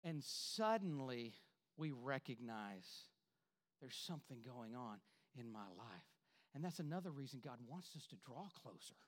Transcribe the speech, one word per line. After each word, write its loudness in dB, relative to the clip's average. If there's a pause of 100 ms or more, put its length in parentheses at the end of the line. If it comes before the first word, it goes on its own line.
and 4
suddenly 4 (460)
we 4
recognize 0 (920)
there's -6
something -2
going -4
on -2 (360)
in -6
my -4 (100)
life. -8 (500)
And 0
that's 0
another 2
reason -4
God -6
wants -8
us -8
to -12
draw -6 (140)
closer -10 (120)